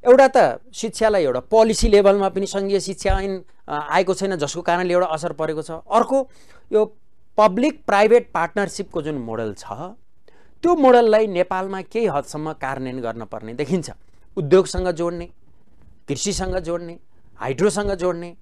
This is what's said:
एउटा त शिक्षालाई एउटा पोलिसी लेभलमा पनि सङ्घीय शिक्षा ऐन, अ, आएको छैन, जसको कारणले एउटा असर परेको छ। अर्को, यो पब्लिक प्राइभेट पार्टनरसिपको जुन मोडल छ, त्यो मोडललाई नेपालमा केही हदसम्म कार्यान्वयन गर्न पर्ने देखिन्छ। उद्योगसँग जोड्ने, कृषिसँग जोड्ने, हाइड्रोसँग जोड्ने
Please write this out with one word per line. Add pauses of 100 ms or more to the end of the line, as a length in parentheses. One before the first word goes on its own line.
एउटा
त (140)
शिक्षालाई
एउटा
पोलिसी
लेभलमा
पनि
सङ्घीय
शिक्षा
ऐन, (240)
अ,
आएको
छैन,
जसको
कारणले
एउटा
असर
परेको
छ।
अर्को, (440)
यो (420)
पब्लिक
प्राइभेट
पार्टनरसिपको
जुन
मोडल
छ, (1000)
त्यो
मोडललाई
नेपालमा
केही
हदसम्म
कार्यान्वयन
गर्न
पर्ने
देखिन्छ। (460)
उद्योगसँग
जोड्ने, (840)
कृषिसँग
जोड्ने, (380)
हाइड्रोसँग
जोड्ने